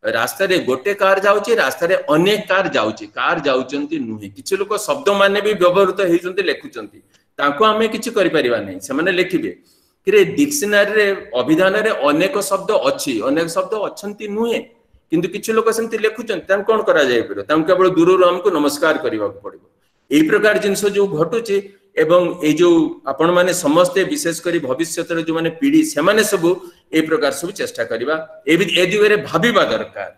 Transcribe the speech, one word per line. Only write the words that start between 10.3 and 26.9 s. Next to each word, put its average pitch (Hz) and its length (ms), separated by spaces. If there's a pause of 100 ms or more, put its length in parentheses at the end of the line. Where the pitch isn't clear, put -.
ଅଭିଧାନରେ 185 560
ଅନେକ 160 500
ଶବ୍ଦ 190 300
ଅଛି, 139 500
ଅନେକ 147 260
ଶବ୍ଦ 185 280
ଅଛନ୍ତି 208 540
ନୁହେଁ, 220 320 (500)
କିନ୍ତୁ 165 180
କିଛି 208 240
ଲୋକ 220 180
ସେମିତି 226 280
ଲେଖୁଛନ୍ତି, 220 480
ତାଙ୍କୁ 202 260
କ'ଣ 214 100
କରାଯାଇପାରିବ? 117 600
ତାଙ୍କୁ 160 240
କେବଳ 185 220
ଦୂରରୁ 180 360
ଆମକୁ 175 260
ନମସ୍କାର 151 480
କରିବାକୁ 107 420
ପଡ଼ିବ। - 220 (480)
ଏଇ 147 180
ପ୍ରକାର 208 300
ଜିନିଷ 196 260
ଯୋଉ 202 220
ଘଟୁଛି, 196 720 (220)
ଏବଂ 160 220 (240)
ଏଇ 151 80
ଯୋଉ 170 260 (280)
ଆପଣମାନେ 175 460
ସମସ୍ତେ, 175 520
ବିଶେଷ 156 360
କରି 170 180
ଭବିଷ୍ୟତର 165 640
ଯୋଉମାନେ 165 300
ପିଢ଼ି, 294 340
ସେମାନେ 196 400
ସବୁ 175 260 (420)